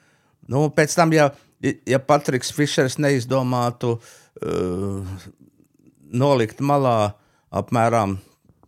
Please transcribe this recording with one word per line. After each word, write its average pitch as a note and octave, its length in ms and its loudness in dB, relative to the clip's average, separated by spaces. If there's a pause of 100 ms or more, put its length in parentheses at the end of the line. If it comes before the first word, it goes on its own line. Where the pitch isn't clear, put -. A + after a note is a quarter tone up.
(480)
Nu, D3 220 0
pēc D3 260 0
tam, E3 160 4
ja, D3 180 4 (320)
ja C3+ 380 0
Patriks D3 520 0
Fišers C#3+ 460 -2
neizdomātu, B2+ 1000 -2 (420)
eh, F#2 840 -6 (840)
nolikt B2 480 0
malā C3 540 2 (380)
apmēram, A2+ 640 0 (500)